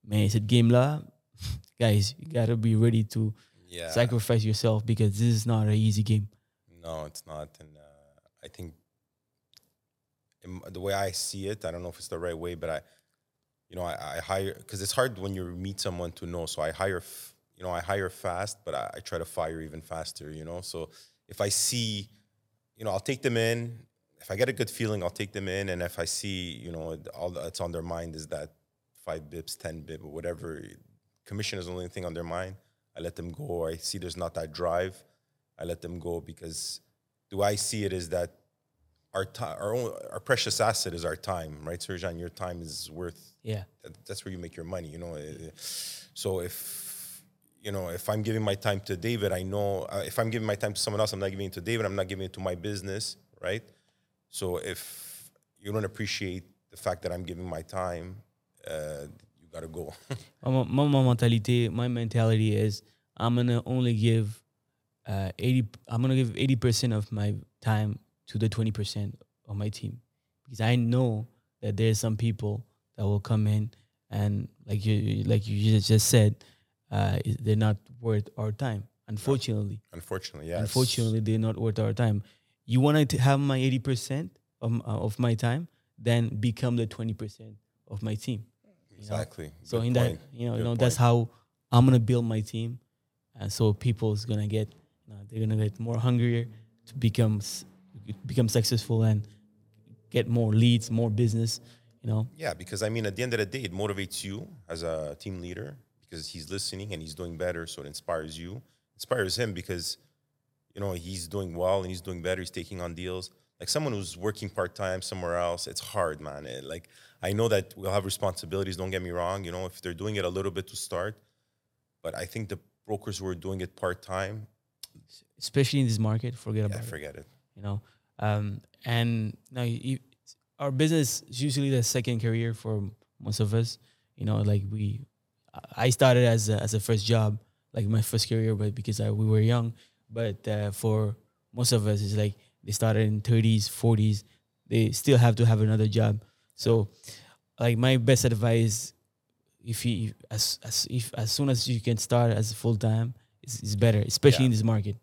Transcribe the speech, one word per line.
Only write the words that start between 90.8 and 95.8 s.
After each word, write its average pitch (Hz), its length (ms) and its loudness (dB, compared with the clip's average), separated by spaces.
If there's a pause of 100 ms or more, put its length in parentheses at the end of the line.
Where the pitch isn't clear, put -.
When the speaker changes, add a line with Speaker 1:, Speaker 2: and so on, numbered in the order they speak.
Speaker 2:
point. 120 320 6
Speaker 1:
how - 20 -12 (420)
I'm 123 120 10
gonna 127 160 10
build 120 240 2
my 113 160 0
team, 113 380 -6 (560)
and 101 180 -6
so 107 220 4
people's 110 500 0
gonna 107 220 -2
get, 107 260 -2 (340)
you 104 60 -20
know, 101 160 -18
they're 110 120 -8
gonna 110 220 2
get 104 180 -2